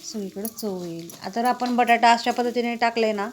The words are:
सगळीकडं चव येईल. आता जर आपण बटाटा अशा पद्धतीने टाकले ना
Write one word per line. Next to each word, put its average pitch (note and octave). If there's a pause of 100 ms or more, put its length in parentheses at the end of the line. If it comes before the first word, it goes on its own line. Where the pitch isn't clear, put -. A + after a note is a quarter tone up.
(120)
सगळीकडं G3
चव F#3+
येईल. E3 (120)
आता F#3+
जर A#3
आपण B3
बटाटा A#3
अशा A#3+
पद्धतीने A#3+
टाकले A3+
ना G#3